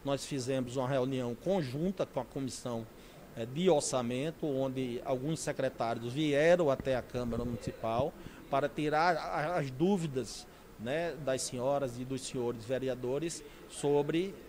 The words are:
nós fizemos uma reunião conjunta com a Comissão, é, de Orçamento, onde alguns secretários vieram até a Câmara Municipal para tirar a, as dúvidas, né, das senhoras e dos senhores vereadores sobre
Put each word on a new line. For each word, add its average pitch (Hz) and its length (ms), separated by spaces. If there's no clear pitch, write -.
nós 139 220
fizemos 131 500
uma 127 100
reunião 127 480
conjunta 165 680
com - 160
a 120 60
Comissão, 120 600
é, 117 120
de 165 240
Orçamento, 135 720
onde 131 640
alguns 139 340
secretários 120 720
vieram 156 560
até 131 280
a 117 40
Câmara 120 460
Municipal 120 680
para 139 180
tirar 156 480
a, 165 400
as 143 140
dúvidas, 165 760
né, 147 360
das 131 160
senhoras 131 580
e 127 60
dos 131 220
senhores 120 400
vereadores 131 760
sobre 151 640